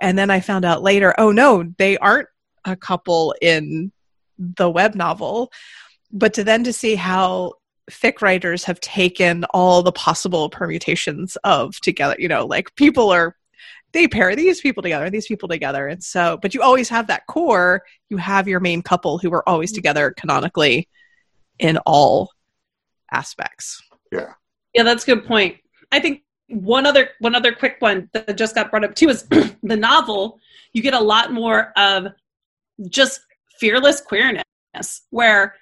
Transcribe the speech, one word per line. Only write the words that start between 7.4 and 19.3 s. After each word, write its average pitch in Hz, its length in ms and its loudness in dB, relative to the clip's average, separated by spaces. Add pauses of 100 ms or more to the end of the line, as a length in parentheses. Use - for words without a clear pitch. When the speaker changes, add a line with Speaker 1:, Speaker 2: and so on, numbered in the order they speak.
Speaker 1:
fic - 320 -2
writers 185 420 0
have 175 160 -6
taken 180 720 0
all 180 320 4
the 180 100 2
possible 170 560 -2
permutations 165 960 -6
of 160 360 0
together, 143 380 -2
you 170 100 -4
know, 120 180 -2
like, - 300 -6
people 262 340 4
are, 170 260 2 (560)
they 330 160 2
pair 196 280 0
these 349 240 0
people 254 220 -4
together 160 220 -4
and 190 100 -6
these 214 120 -6
people 196 220 -8
together. 139 400 -6
And 175 140 -12
so, 170 380 -2
but 196 140 -6
you 262 80 -2
always 254 260 4
have 226 200 -4
that - 180 -4
core, 190 560 0 (260)
you 202 100 -6
have 190 300 -2
your 185 120 -2
main 175 220 -2
couple 175 360 -2
who 175 160 -4